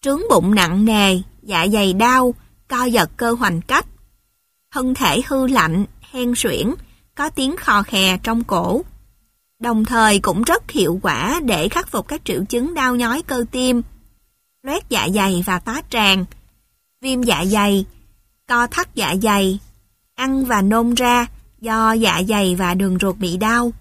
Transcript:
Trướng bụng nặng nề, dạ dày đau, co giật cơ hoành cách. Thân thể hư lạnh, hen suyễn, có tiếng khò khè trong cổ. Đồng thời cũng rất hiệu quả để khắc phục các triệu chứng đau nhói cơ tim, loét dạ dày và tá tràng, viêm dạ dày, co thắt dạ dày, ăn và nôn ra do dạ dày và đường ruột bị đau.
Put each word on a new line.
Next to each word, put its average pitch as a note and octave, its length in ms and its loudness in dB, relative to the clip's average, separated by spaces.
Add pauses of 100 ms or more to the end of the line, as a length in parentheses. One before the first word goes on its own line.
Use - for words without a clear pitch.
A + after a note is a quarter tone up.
Trướng C#4 180 0 (100)
bụng F#3+ 240 4
nặng F#3 300 2
nề, G3+ 360 4 (220)
dạ F3+ 300 -2
dày G3+ 200 2
đau, B3 420 4 (340)
co B3+ 160 -2
giật A#3+ 320 2
cơ A#3 160 0
hoành G#3 280 -2
cách. C#4 260 -2 (880)
Thân C4 220 -2
thể B3 320 0
hư C4+ 200 0
lạnh, G3+ 400 0 (140)
hen B3 360 -6
suyễn, F#3 380 -2 (400)
có D4 160 -6
tiếng C4+ 260 -4
khò G#3 260 0
khè F#3+ 400 0
trong A3+ 220 -2
cổ. F#3 380 0 (760)
Đồng A3+ 260 0
thời A3 340 4
cũng F#3+ 240 0
rất E4 280 0
hiệu F#3 320 0
quả F#3 420 -2
để F#3 240 0
khắc E4+ 200 -4
phục - 200 -6
các - 160 -10
triệu - 200 -4
chứng B3+ 300 -4
đau B3+ 220 0
nhói B3 260 -2
cơ B3+ 280 -4
tim, B3+ 320 0 (800)
loét D4 260 -6
dạ F3 260 -2
dày F#3+ 320 0
và F#3 120 0
tá A3 320 -8
tràng, G3 340 2 (760)
viêm B3+ 220 -2
dạ F3+ 220 0
dày, G3+ 420 2 (600)
co A#3+ 200 0
thắt - 280 -6
dạ E3+ 280 -2
dày, G3+ 360 2 (560)
ăn C4+ 300 -2
và A3+ 180 0
nôn A#3 320 2
ra A#3+ 320 2 (340)
do A3 320 0
dạ G3+ 360 2
dày G3 260 2
và F3+ 200 -2
đường F#3 260 0
ruột F#3+ 160 -2
bị F3+ 200 -4
đau. A#3 440 0